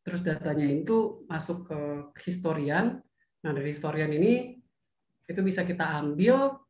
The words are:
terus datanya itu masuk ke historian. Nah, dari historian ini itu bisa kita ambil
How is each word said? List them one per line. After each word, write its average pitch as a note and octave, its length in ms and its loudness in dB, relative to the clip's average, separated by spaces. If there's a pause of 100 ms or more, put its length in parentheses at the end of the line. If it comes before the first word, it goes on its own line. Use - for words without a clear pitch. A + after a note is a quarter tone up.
terus F3+ 240 -6
datanya D3+ 400 -2
itu F#3 640 0
masuk E3+ 400 -6
ke D3+ 120 -6 (440)
historian. E3+ 800 0 (400)
Nah, D#3 80 -2
dari C#3+ 240 -4
historian D3+ 320 -2
ini G3 480 2 (720)
itu F3+ 160 -4
bisa F#3 240 0
kita F3 160 -2 (160)
ambil A#3 560 4 (140)